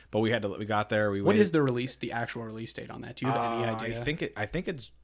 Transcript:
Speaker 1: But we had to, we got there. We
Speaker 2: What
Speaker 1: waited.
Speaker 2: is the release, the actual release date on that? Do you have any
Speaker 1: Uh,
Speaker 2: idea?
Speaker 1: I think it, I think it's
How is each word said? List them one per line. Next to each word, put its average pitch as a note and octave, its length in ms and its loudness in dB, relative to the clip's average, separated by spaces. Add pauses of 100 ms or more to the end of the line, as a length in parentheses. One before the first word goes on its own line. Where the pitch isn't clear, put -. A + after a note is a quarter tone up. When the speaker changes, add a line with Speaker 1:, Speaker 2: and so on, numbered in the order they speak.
(120)
Speaker 1:
But G#2+ 80 2
we A2+ 120 4
had A2+ 120 2
to, G#2 60 0
we G2 160 -6
got G#2 220 2
there. G#2+ 240 2
We G2+ 100 0
Speaker 2:
What E3 100 4
Speaker 1:
waited. G#3+ 100 8
Speaker 2:
is F#3+ 100 6
the D#3+ 100 4
release, B2+ 360 0
the - 160 -6
actual A#2 300 -4
release A2 280 -8
date A#2+ 180 -10
on A#2 120 -12
that? A#2+ 160 -12
Do - 80 -4
you B2+ 80 2
have A#2 260 0
any A#2 100 0
Speaker 1:
Uh, A2+ 60 0
Speaker 2:
idea? A2+ 240 -4
Speaker 1:
I A#2+ 40 -6
think D3+ 180 -2
it, D#3 160 -4
I G#2+ 80 -2
think F3+ 240 -4
it's - 220 -8 (120)